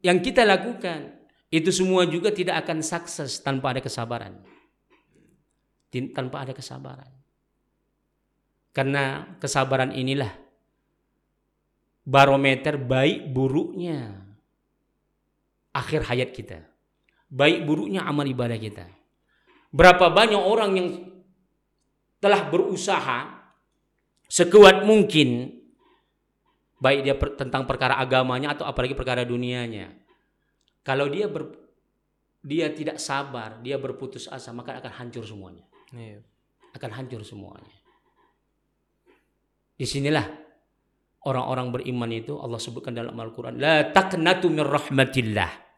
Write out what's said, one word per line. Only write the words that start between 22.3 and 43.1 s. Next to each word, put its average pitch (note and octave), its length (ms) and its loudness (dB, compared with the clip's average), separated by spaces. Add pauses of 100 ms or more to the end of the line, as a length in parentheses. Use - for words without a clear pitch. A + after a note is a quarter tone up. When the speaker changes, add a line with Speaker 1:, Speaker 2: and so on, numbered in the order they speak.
Speaker 1:
berusaha D#3 800 -2 (960)
sekuat G3 640 10
mungkin, C#3+ 640 4 (1300)
baik C3+ 240 2
dia C#3 80 0
per-, C#3+ 240 -4
tentang C3 320 -6
perkara C3 320 0
agamanya C3 560 0
atau - 80 -8
apalagi C3+ 320 -4
perkara B2 240 -4
dunianya. A#2+ 720 -6 (880)
Kalau C#3 320 -2
dia G3+ 160 -4
ber-, - 320 -10 (800)
dia D3+ 320 -4
tidak - 240 -8
sabar, B2+ 640 -8
dia C3 160 -8
berputus C3 560 -12
asa, C3 240 -16
maka B2 240 -14
akan A#2+ 160 -16
hancur A#2 320 -14
semuanya. F#2 400 -20 (240)
Speaker 2:
Iya. A2 320 -20 (480)
Speaker 1:
Akan B2+ 160 -16
hancur B2 320 -14
semuanya. - 560 -20 (2000)
Disinilah C#3 480 -2 (1040)
orang-orang B2+ 400 -4
beriman B2 480 -6
itu B2+ 240 -10
Allah A#2 160 -10
sebutkan A#2+ 400 -12
dalam A#2 160 -10